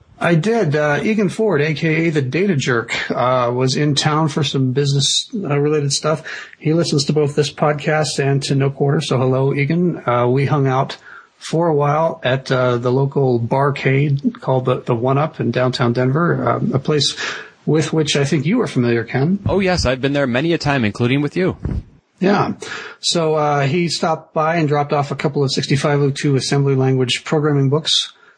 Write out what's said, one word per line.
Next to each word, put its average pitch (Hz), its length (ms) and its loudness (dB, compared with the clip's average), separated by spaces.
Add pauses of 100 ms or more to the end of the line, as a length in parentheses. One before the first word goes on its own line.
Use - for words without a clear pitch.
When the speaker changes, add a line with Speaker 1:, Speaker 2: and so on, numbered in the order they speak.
(200)
Speaker 1:
I 170 160 2
did. 175 400 2
Uh, 151 280 0
Egan 214 240 2
Ford, 196 320 0
A 151 140 0
K 160 340 0
A - 40 0
the 151 100 0
Data 160 340 0
Jerk, 127 560 -2
uh, 127 420 0
was 127 220 0
in 147 180 0
town 151 360 0
for 156 140 -2
some 135 280 0
business, 139 640 0
uh, 147 260 -2
related 147 320 0
stuff. - 680 -6
He 156 140 0
listens 156 320 0
to - 80 0
both 147 220 0
this 147 160 0
podcast 151 720 0
and 139 200 2
to 143 120 0
No 139 140 2
Quarter, 143 320 0
so 139 160 0
hello, 131 360 2
Egan. 160 540 -2
Uh, 123 200 2
we 135 180 2
hung 143 220 2
out 131 300 -2 (420)
for 165 280 -2
a 156 80 2
while 147 480 0
at, 131 280 -2
uh, 127 260 2
the 123 140 0
local 135 480 2
barcade 139 1000 0
called 131 260 0
the, 127 160 0
the 123 140 -2
One 127 220 0
Up 147 240 -2
in 117 100 -2
downtown 127 400 0
Denver, 131 560 0
um, 123 260 0
a 135 60 2
place - 380 -2 (480)
with 151 260 0
which 156 240 0
I 143 80 2
think 139 220 0
you 226 160 0
are 175 60 -2
familiar, 120 360 0
Ken. 147 440 0
Speaker 2:
Oh, 170 120 2
yes. 180 260 0
I've 127 140 0
been 135 140 0
there 143 140 0
many 139 260 0
a 156 60 0
time, 139 260 0
including 120 360 0
with 143 140 -4
you. 175 220 -2 (640)
Speaker 1:
Yeah. 196 320 2 (480)
So, 160 340 0
uh, 147 300 2
he 175 240 0
stopped - 440 -4
by 160 220 0
and 156 140 2
dropped 143 240 0
off 143 180 0
a 143 40 -6
couple 143 280 0
of 131 80 0
sixty-five 143 480 0
oh 143 120 2
two 139 260 0
assembly 139 380 0
language 131 500 0
programming 147 440 2
books, - 440 -2 (240)